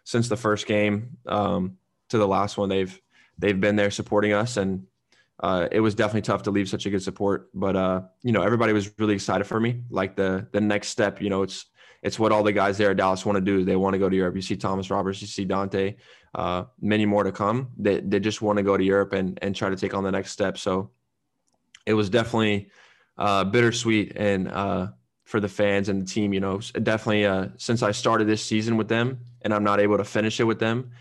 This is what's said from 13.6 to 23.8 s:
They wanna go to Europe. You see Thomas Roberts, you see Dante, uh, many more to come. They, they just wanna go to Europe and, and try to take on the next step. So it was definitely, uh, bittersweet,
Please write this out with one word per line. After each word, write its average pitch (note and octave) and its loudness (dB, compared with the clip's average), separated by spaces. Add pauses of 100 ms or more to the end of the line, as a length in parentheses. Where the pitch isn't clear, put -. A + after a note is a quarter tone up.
They F#2 2
wanna F#2+ 2
go F#2+ 2
to F#2+ 2
Europe. F#2 0
You F#2+ -4
see F#2+ -4
Thomas F#2+ -4
Roberts, G2 -4
you G#2 -10
see G2+ -6
Dante, G2 -2 (360)
uh, F2+ -4 (180)
many G#2+ 2
more G#2 4
to F#2+ 0
come. A#2 -2
They, G2+ 2
they G2+ 0
just G#2 -2
wanna G#2 2
go G2 4
to F#2 2
Europe G2 2
and, F#2 -2
and G2 -4
try G2 -2
to F#2+ -2
take F#2+ -4
on G2 -2
the F#2+ -2
next F#2+ -4
step. F#2+ -2
So F#2+ -2 (960)
it A2 2
was G#2+ 2
definitely, A2 0 (480)
uh, G2 2
bittersweet, A2+ 2